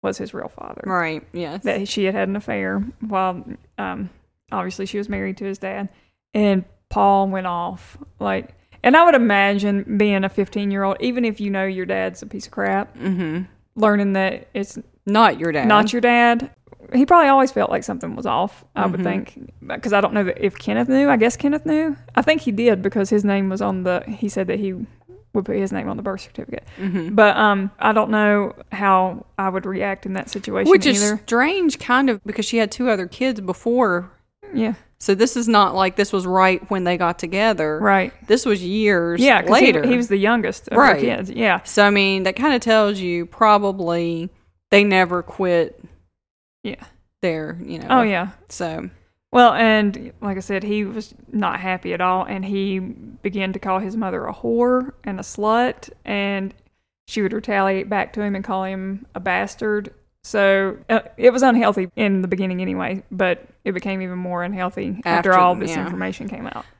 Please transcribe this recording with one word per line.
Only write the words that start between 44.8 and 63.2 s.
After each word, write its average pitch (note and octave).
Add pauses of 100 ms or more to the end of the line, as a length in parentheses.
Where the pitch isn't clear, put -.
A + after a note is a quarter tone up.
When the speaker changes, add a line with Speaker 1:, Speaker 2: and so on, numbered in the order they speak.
Speaker 2:
never F#3
quit F3 (840)
Speaker 1:
Yeah. G#2 (460)
Speaker 2:
their, D#3+
you E3+
know. D3+
Speaker 1:
Oh, B3+
yeah. G3+ (200)
Speaker 2:
So. E3+ (420)
Speaker 1:
Well, A#3+
and G#3+ (100)
like G3
I F#3+
said, G3
he G#3
was G#3+ (180)
not G3
happy F#3
at F3
all, F#3
and F#3+
he G3
began F#3+
to F#3+
call F#3+
his G3+
mother F#3+
a -
whore B3 (120)
and F#3+
a F#3+
slut, A3 (140)
and G3 (540)
she -
would G3
retaliate G3
back G3
to G#3
him G3+
and G3
call F#3+
him F#3+ (100)
a -
bastard. G3+ (320)
So, G3 (120)
uh, A3 (180)
it A#3+
was B3+
unhealthy G#3
in G3
the F#3
beginning F#3
anyway, F#3
but F3+ (200)